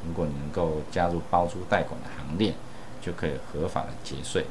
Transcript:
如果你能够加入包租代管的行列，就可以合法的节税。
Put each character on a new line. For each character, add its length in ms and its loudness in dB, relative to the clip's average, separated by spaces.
如 60 -2
果 120 0
你 140 0
能 100 -2
够 320 2
加 160 4
入 220 2
包 160 6
租 140 -2
代 140 6
管 180 -4
的 60 -6
行 200 -4
列， 180 4
就 120 -4
可 140 -2
以 60 0
合 160 0
法 140 0
的 80 -4
节 200 -4
税。 280 2